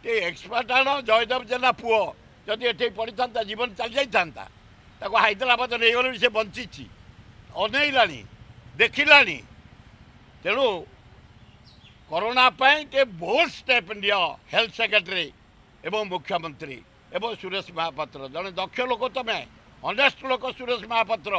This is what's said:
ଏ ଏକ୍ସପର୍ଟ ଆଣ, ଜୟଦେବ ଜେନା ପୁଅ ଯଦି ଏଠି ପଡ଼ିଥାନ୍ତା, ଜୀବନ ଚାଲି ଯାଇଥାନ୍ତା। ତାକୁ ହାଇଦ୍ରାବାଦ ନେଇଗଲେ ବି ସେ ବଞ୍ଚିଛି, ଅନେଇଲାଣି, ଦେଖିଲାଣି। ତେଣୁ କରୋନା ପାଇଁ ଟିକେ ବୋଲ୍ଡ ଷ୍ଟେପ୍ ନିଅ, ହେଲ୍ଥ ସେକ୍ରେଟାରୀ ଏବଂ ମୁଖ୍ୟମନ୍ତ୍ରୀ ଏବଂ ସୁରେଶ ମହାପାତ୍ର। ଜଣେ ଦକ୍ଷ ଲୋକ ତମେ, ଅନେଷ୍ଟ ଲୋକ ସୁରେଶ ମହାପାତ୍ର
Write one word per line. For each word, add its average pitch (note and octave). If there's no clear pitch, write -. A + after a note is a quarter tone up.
ଏ A3+
ଏକ୍ସପର୍ଟ A3
ଆଣ, C4
ଜୟଦେବ A#3
ଜେନା B3
ପୁଅ A3+
ଯଦି A3+
ଏଠି A#3
ପଡ଼ିଥାନ୍ତା, A3+
ଜୀବନ A3
ଚାଲି A#3
ଯାଇଥାନ୍ତା। F3+
ତାକୁ G3
ହାଇଦ୍ରାବାଦ A#3
ନେଇଗଲେ A#3+
ବି A3
ସେ A#3+
ବଞ୍ଚିଛି, G#3+
ଅନେଇଲାଣି, A3
ଦେଖିଲାଣି। A#3+
ତେଣୁ A#3+
କରୋନା A#3
ପାଇଁ C#4
ଟିକେ C4+
ବୋଲ୍ଡ A3+
ଷ୍ଟେପ୍ A#3+
ନିଅ, G3+
ହେଲ୍ଥ G#3+
ସେକ୍ରେଟାରୀ F#3+
ଏବଂ G3
ମୁଖ୍ୟମନ୍ତ୍ରୀ D#3
ଏବଂ A3
ସୁରେଶ F#3+
ମହାପାତ୍ର। D3+
ଜଣେ F3
ଦକ୍ଷ A#3+
ଲୋକ B3
ତମେ, A3+
ଅନେଷ୍ଟ A3
ଲୋକ B3+
ସୁରେଶ B3
ମହାପାତ୍ର A3